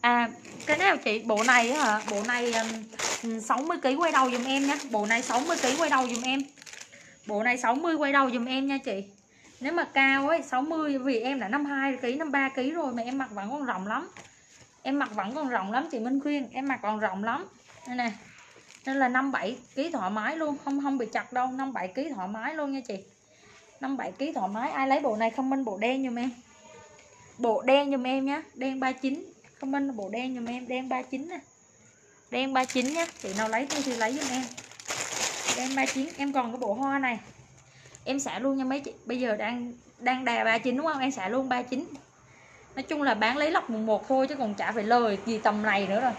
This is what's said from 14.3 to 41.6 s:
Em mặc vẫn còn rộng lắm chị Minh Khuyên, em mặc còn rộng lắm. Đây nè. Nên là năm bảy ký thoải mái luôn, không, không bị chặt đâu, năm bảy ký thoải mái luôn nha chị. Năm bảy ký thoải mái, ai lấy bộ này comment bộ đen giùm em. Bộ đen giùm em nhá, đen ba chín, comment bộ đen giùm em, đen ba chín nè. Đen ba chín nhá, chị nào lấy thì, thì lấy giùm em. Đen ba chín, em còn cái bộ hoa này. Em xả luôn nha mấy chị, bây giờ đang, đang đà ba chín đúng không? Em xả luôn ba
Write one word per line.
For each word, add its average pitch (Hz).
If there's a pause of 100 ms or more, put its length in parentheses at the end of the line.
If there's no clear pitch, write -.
Em 277
mặc 254
vẫn 208
còn 294
rộng 202
lắm 277
chị 247
Minh 254
Khuyên, 285
em 269
mặc 262
còn 214
rộng 196
lắm. 277 (400)
Đây 247
nè. 240 (760)
Nên 269
là 254
năm 262
bảy 233 (180)
ký 294
thoải 214
mái 214
luôn, 294
không, 277
không 277
bị 240
chặt 233
đâu, 247
năm 262
bảy 185
ký 269
thoải 185
mái 220
luôn 294
nha 269
chị. 202 (840)
Năm 269
bảy 233
ký 294
thoải 196
mái, 233
ai 269
lấy 269
bộ 254
này 226
comment 262
bộ 196
đen 254
giùm 240
em. 247 (1040)
Bộ 226
đen 277
giùm 262
em 262
nhá, 285 (120)
đen 262
ba 262
chín, 269 (260)
comment 277
bộ 196
đen 247
giùm 233
em, 240
đen 254
ba 254
chín 269
nè. 349 (920)
Đen 262
ba 262
chín 254
nhá, 330 (160)
chị 190
nào 220
lấy 240
thì, 294
thì 269
lấy 226
giùm 285
em. 254 (1120)
Đen 262
ba 269
chín, 269
em 277
còn 240
cái 247
bộ 220
hoa 269
này. 247 (840)
Em 269
xả 196
luôn 269
nha 269
mấy 269
chị, 277 (120)
bây 247
giờ 233
đang, 240 (260)
đang 254
đà 233
ba 226
chín 247
đúng 302
không? 311
Em 262
xả 190
luôn 262
ba 247